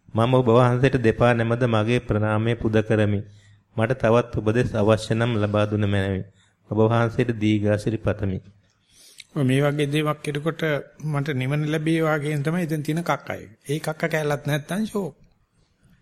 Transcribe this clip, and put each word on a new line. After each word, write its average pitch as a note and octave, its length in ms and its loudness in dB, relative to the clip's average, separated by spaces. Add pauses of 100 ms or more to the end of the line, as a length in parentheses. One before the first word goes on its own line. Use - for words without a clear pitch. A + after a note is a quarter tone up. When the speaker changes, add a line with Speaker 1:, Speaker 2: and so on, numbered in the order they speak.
Speaker 1:
මම A#2 260 0
ඔබ B2+ 140 4
වහන්සේට B2 500 4
දෙපා A#2 360 4
නැමද A#2 320 0
මගේ A2+ 340 2
ප්‍රණාමය G#2+ 540 0
පුද A2 260 -2
කරමි. G#2 400 0 (560)
මට A#2 220 0
තවත් A#2 360 2
උපදෙස් A#2 380 0
අවශ්‍ය G#2+ 420 2
නම් A#2+ 200 0
ලබා G#2 320 0
දුන G#2 200 0
මැනවි. G2 360 -2 (480)
ඔබ G#2+ 100 -2
වහන්සේට A#2 540 2
දීර්ඝාසිරි G#2 640 0
පතමි. F#2+ 400 -4 (920)
Speaker 2:
ඔය D3 140 -2
මේ C3 180 2
වගේ D3 240 0
දේවල් D3+ 300 -2
කෙරෙකොට D3+ 460 -6 (380)
මට C#3+ 340 -2
නිවන C3+ 320 -2
ලැබේවා D#3 520 0
කියන D3 240 -4
තමයි E3 200 -2
එතන D#3 200 -4
තියෙන D3+ 200 -4
කක්කය. C3+ 380 -4 (220)
ඒ D3 160 -4
කක්ක D#3 320 -6
කැලලත් D3 340 -2
නැත්තම් D3+ 380 -4
ෂෝක්. G3+ 320 -6 (880)